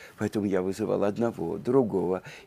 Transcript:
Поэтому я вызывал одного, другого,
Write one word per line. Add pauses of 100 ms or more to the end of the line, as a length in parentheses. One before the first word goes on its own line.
(180)
Поэтому
я
вызывал
одного,
другого, (240)